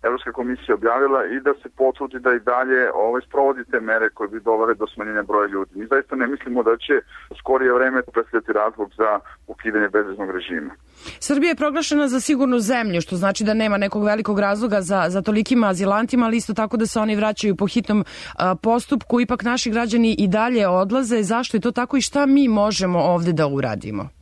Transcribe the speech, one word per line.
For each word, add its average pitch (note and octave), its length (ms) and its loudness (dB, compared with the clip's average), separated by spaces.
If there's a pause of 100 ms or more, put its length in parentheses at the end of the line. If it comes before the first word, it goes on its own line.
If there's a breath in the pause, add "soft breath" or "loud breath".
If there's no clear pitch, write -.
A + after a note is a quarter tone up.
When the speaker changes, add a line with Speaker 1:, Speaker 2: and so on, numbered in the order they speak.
Speaker 1:
Evropska B2 240 -6
komisija B2 420 -4
objavila B2+ 520 2
i B2 140 -6
da C#3 120 0 (100)
se C3+ 140 -18
potvrdi C3 420 -2
da B2+ 160 0
i A#2+ 60 -2
dalje, B2+ 400 0 (140)
ovaj, A#2 340 0
sprovodi C#3 420 0
te A#2+ 100 -2
mere A2 300 0
koje G#2 180 -8
bi A2 120 -8
dovele A2+ 340 0
do G#2+ 120 -6
smanjenja G#2+ 360 -6
broja G#2 260 0
ljudi. G2 260 -6
Mi G#2 120 -12
zaista C3+ 300 -2
ne B2+ 100 -2
mislimo B2+ 360 -4
da A2+ 140 2
će - 180 -2 (360 loud breath)
u - 40 -16
skorije C3 380 0
vreme C3 300 2 (100)
predstavljati A2+ 400 -2
razlog G#2+ 440 -2
za A2 140 0 (360 loud breath)
ukidanje G#2+ 420 -2
bezviznog G2 420 -2
režima. E2+ 420 -8 (480 loud breath)
Speaker 2:
Srbija C#4+ 300 0
je D#4+ 120 -2
proglašena D4 460 0
za B3+ 120 0
sigurnu B3+ 380 2
zemlju, A3 420 0
što F3 160 -6
znači G3 280 0
da G#3+ 100 2
nema G#3+ 220 0
nekog G3+ 280 -2
velikog G#3 340 0
razloga G#3 420 2
za, F#3 280 0
za F#3 140 -2
tolikim A3 420 2
azilantima, G#3 600 2
ali A3+ 100 0
isto A3 180 -4
tako A3 220 -2
da A3 100 2
se - 140 -2
oni G#3+ 160 0
vraćaju G#3 400 0
po G3+ 100 0
hitnom, G#3+ 380 0 (340 loud breath)
a, F#3 160 2
postupku. A#3 680 0
Ipak A#3+ 220 -2
naši A#3+ 280 -2
građani A3+ 480 2
i G3+ 100 2
dalje G#3+ 400 2
odlaze. G#3+ 540 2
Zašto A3+ 340 -2
je G3+ 40 2
to A#3 120 -2
tako B3 240 -2
i C4 40 4
šta C#4+ 260 0
mi C#4 220 6
možemo G3+ 500 2
ovde E3+ 340 2
da D#3 140 2
uradimo? A2 640 -4 (140)